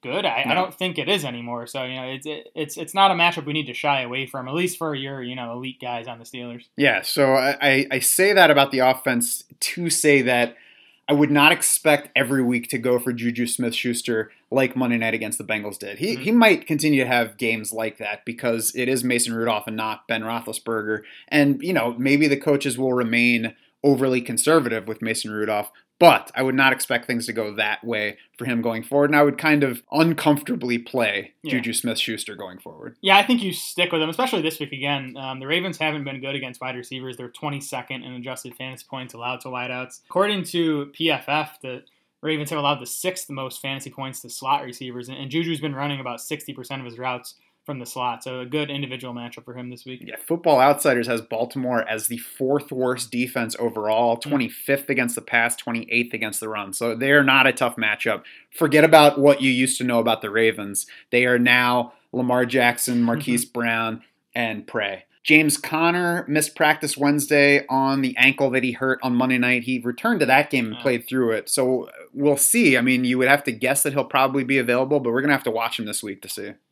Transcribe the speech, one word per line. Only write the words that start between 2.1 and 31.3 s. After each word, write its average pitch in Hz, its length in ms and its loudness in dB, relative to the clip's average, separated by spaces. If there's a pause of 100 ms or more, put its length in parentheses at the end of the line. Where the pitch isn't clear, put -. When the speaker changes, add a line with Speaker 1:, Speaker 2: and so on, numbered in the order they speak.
Speaker 1:
it's, 135 160 -10
it, 156 300 -10
it's, 151 200 -6
it's 160 180 -10
not 196 180 6
a - 20 2
matchup 170 300 0
we 147 80 -6
need 151 140 -2
to 123 80 -12
shy 143 280 0
away 127 240 -6
from, 131 220 -10
at 135 60 -8
least 180 240 -2
for 156 180 -4
your, 135 260 -8
you 123 140 -8
know, 120 160 -8
elite 127 280 -12
guys 120 280 -8
on 117 100 -12
the 117 60 -20
Steelers. 120 400 -12 (120)
Speaker 2:
Yeah, 127 260 2
so 135 320 2
I, 131 280 2
I, 139 300 2
I 131 80 0
say 196 320 2
that 180 180 8
about 139 220 6
the 131 80 0
offense 127 640 2 (160)
to 175 300 -4
say 143 320 6
that 123 340 2 (520)
I 147 40 4
would 147 180 4
not 147 220 6
expect 151 640 2
every 135 260 0
week 120 280 0
to 135 80 -4
go 123 200 0
for 120 140 -4
Juju 120 340 -2
Smith-Schuster 120 880 -4 (180)
like 127 240 0
Monday 120 240 0
night 113 160 -2
against 110 240 -6
the 104 60 -10
Bengals 104 340 -6
did. 101 200 -12
He, 190 160 -4
Speaker 1:
Mm-hmm. 135 80 -10
Speaker 2:
he 196 100 0
might 220 340 6
continue 147 380 2
to 120 40 -4
have 117 300 0
games 113 340 -2
like 110 260 -6
that 104 260 -10
because 117 500 -4
it 123 140 -2
is 127 160 0
Mason 120 300 0
Rudolph 113 340 -2
and 110 80 -8
not 110 320 -6
Ben 113 140 -2
Roethlisberger. 110 800 -4 (260)
And, 143 340 4
you 180 100 -2
know, 120 240 0
maybe 139 300 2
the 143 100 2
coaches 139 400 0
will 131 160 -2
remain 120 640 0 (300)
overly 131 360 4
conservative 120 680 0
with 110 140 -8
Mason 110 280 -4
Rudolph, 107 400 -2 (320)
but 143 320 8
I 127 80 -2
would 131 140 0
not 135 160 6
expect 123 340 -2
things 117 200 -4
to 117 60 -8
go 107 220 -4
that 107 300 -2
way 107 320 -4 (200)
for 120 80 -8
him 120 160 0
going 113 220 -2
forward, 143 280 2
and 147 60 4
I 147 60 8
would 143 160 2
kind 151 240 2
of 127 300 -2
uncomfortably 143 880 2
play 107 540 -2 (120)